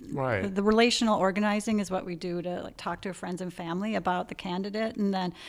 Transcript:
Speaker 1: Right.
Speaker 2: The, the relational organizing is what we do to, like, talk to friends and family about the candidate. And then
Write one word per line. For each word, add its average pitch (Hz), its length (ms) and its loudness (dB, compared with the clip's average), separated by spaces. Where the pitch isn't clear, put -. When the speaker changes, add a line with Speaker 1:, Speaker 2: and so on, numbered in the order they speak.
Speaker 1:
Right. 127 300 2
Speaker 2:
The, 202 60 0
the 196 140 0
relational 220 560 6
organizing 208 600 2
is 185 100 -4
what 190 140 -2
we 175 100 -6
do 175 260 -4
to, 180 200 -4
like, - 160 -10
talk 175 240 -6
to 190 120 -6
friends 180 280 -8
and 180 120 -6
family 185 420 -4
about 180 340 0
the 165 60 -8
candidate. 202 600 -4
And 202 180 2
then 185 200 0